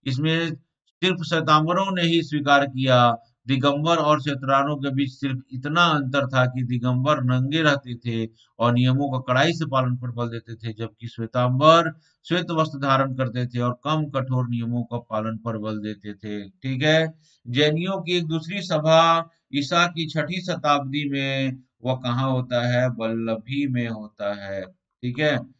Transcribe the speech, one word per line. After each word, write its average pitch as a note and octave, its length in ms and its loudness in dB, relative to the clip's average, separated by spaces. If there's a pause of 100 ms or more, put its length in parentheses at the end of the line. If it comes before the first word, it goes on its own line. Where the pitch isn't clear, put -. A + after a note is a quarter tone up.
इसमें D#3+ 500 0 (480)
सिर्फ F3+ 140 2 (120)
श्वेतांबरों D#3+ 680 2
ने F3 60 0
ही E3 220 2
स्वीकार C#3+ 440 4
किया। B2 500 4 (300)
दिगंबर C#3+ 500 2
और D3+ 240 2
श्वेतरानों C#3 540 0
के C#3 160 -4
बीच C3 200 0
सिर्फ C3+ 300 -4 (100)
इतना D3 320 0
अंतर C#3 440 0
था C3 180 2
कि B2+ 180 -2
दिगंबर B2+ 600 0
नंगे C3 380 2
रहते C3+ 340 0
थे A2+ 360 -4 (280)
और A#2+ 140 4
नियमों C3 380 4
का B2+ 220 -2
कड़ाई D#3 200 2
से D#3+ 120 -4
पालन B2+ 300 0
पर B2 160 -8
बल A#2 160 -4
देते A#2 280 -10
थे, A2+ 180 -10
जबकि A2+ 340 -10
श्वेतांबर C3 920 2 (280)
श्वेत E3+ 240 -2
वस्त्र C#3+ 280 -2
धारण C3+ 360 0
करते B2 320 -4
थे A#2+ 120 -6
और A#2+ 240 -2
कम D3+ 220 -2
कठोर B2+ 440 -2
नियमों A#2+ 340 -2
का A#2+ 140 -8
पालन A2 400 -6
पर A2+ 200 -6
बल G#2+ 200 -6
देते G#2 360 -10
थे। G#2 360 -10
ठीक C3 340 -6
है, D#3+ 300 2 (340)
जैनियों D#3 540 0
की D#3+ 100 -6
एक F3 160 0
दूसरी E3 340 -4
सभा E3 680 4 (240)
ईसा E3+ 340 2
की E3 220 -6
छठी E3 320 -4
शताब्दी D3 680 -2
में, C3+ 540 -2 (200)
वह B2+ 120 0
कहाँ B2+ 360 -2
होता B2 360 0
है? B2 220 2
वल्लभी A2+ 800 -2
में B2 200 -2
होता G#2 580 -8
है, G2 260 -6
ठीक - 480 -10
है? D3 200 2 (200)